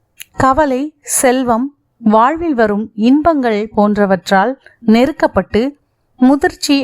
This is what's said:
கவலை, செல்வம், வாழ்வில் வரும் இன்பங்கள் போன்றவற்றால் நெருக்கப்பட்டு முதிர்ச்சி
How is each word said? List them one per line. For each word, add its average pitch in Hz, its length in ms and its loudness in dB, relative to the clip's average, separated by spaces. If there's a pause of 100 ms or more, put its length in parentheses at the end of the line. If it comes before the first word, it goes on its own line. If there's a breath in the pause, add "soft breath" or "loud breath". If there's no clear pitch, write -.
(380)
கவலை, 262 440 0 (300)
செல்வம், 254 560 0 (340)
வாழ்வில் 262 540 2
வரும் 214 400 -2
இன்பங்கள் 254 760 0
போன்றவற்றால் 202 840 0 (360 soft breath)
நெருக்கப்பட்டு 226 760 0 (580)
முதிர்ச்சி 277 640 0